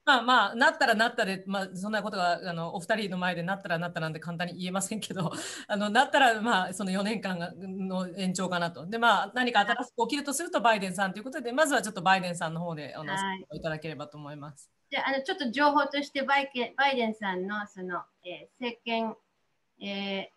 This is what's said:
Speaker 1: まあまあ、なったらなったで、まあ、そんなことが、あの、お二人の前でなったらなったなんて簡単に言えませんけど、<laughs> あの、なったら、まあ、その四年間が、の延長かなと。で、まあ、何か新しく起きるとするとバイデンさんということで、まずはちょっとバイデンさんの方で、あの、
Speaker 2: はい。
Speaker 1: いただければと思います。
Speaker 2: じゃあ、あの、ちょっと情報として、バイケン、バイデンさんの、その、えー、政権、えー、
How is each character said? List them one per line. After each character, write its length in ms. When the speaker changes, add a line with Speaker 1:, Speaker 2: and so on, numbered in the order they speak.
Speaker 1:
ま 140
あ 20
ま 300
あ、 40
な 140
っ 80
た 80
ら 80
な 140
っ 80
た 100
で、 220
ま 140
あ、 140
そ 140
ん 20
な 120
こ 80
と 60
が、 300
あ 60
の、 220
お 40
二 160
人 140
の 80
前 160
で 80
な 140
っ 80
た 60
ら 100
な 100
っ 40
た 60
な 80
ん 60
て 60
簡 180
単 100
に 120
言 80
え 40
ま 80
せ 140
ん 60
け 160
ど、 180
<laughs> 340
あ 80
の、 140
な 140
っ 80
た 80
ら、 220
ま 260
あ、 60
そ 100
の 80
四 120
年 160
間 200
が、 160
の 600
延 200
長 120
か 120
な 100
と。 160
で、 140
ま 240
あ、 100
何 180
か 100
新 220
し 100
く 140
起 80
き 20
る 60
と 80
す 120
る 80
と 100
バ 140
イ 40
デ 100
ン 40
さ 140
ん 60
と 40
い 40
う 20
こ 80
と 100
で、 100
ま 140
ず 80
は 80
ち 80
ょ 20
っ 40
と 80
バ 140
イ 40
デ 80
ン 60
さ 140
ん 40
の 60
方 160
で、 180
あ 100
の、 80
Speaker 2:
は 220
い。 200
Speaker 1:
い 80
た 80
だ 100
け 80
れ 80
ば 120
と 80
思 160
い 40
ま 200
す。 140
Speaker 2:
じ 60
ゃ 40
あ、 80
あ 20
の、 120
ち 80
ょ 40
っ 40
と 100
情 220
報 160
と 160
し 80
て、 100
バ 180
イ 140
ケ 140
ン、 80
バ 140
イ 60
デ 120
ン 80
さ 180
ん 140
の、 180
そ 160
の、 220
え 60
ー、 180
政 260
権、 300
え 40
ー、 520